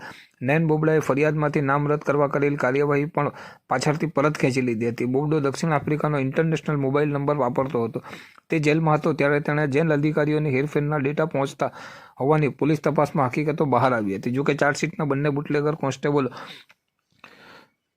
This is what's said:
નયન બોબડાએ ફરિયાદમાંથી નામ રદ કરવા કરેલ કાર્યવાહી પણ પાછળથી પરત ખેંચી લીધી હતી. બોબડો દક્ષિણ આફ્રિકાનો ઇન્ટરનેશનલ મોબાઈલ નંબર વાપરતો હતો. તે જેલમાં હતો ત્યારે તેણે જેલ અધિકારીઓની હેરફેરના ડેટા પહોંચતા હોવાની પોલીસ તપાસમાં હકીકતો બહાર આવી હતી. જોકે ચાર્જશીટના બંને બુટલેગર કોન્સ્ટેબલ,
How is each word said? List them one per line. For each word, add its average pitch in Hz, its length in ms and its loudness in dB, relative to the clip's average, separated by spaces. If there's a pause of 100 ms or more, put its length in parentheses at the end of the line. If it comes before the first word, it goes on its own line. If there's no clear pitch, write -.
(420)
નયન 156 260 2
બોબડાએ 156 420 2
ફરિયાદમાંથી 151 600 0
નામ 143 180 2
રદ 151 220 0
કરવા 143 180 2
કરેલ 143 360 0
કાર્યવાહી 143 420 2
પણ 147 260 -2 (380)
પાછળથી 151 460 -2
પરત 147 220 2
ખેંચી 131 320 0
લીધી 117 200 -2
હતી. 120 160 -2
બોબડો 147 340 0
દક્ષિણ 143 380 -2
આફ્રિકાનો 151 420 -2
ઇન્ટરનેશનલ 151 640 -2
મોબાઈલ 143 280 0
નંબર 143 300 -2
વાપરતો 123 420 0
હતો. 117 180 -8 (460)
તે 160 100 0
જેલમાં 151 380 4
હતો 156 160 0
ત્યારે 143 260 2
તેણે 151 280 0
જેલ 151 300 2
અધિકારીઓની 151 600 0
હેરફેરના 147 480 0
ડેટા 151 200 0
પહોંચતા 139 460 -2 (480)
હોવાની 147 400 2
પોલીસ 147 220 2
તપાસમાં 147 480 0
હકીકતો 151 360 -2
બહાર 127 280 4
આવી 101 240 0
હતી. 123 200 -4
જોકે 147 180 0
ચાર્જશીટના 147 560 0
બંને 143 180 0
બુટલેગર 147 460 -2
કોન્સ્ટેબલ, 143 560 0 (1700)